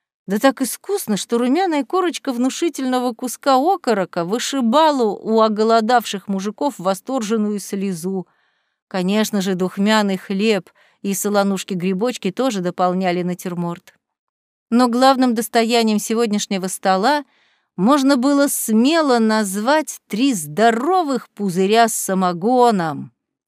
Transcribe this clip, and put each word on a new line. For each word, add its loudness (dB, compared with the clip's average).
Да -2
так 2
искусно, -4
что -4
румяная 0
корочка -4
внушительного -2
куска 0
окорока 0
вышибала 0
у 0
оголодавших 2
мужиков -4
восторженную -4
слезу. -6
Конечно -2
же, -2
духмяный 0
хлеб -2
и -4
солонушки-грибочки -2
тоже -2
дополняли -2
натюрморт. -6
Но 4
главным 4
достоянием 2
сегодняшнего -2
стола 0
можно 4
было 2
смело 2
назвать 0
три 0
здоровых 0
пузыря 2
с -6
самогоном, 0